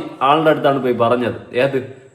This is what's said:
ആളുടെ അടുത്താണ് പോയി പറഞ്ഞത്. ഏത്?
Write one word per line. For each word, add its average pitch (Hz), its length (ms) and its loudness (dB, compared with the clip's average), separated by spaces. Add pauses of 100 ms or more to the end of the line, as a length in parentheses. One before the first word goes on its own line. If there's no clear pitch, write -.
(220)
ആളുടെ 156 280 4
അടുത്താണ് 139 320 2
പോയി 123 120 0
പറഞ്ഞത്. 117 420 0 (180)
ഏത്? 131 420 -2 (180)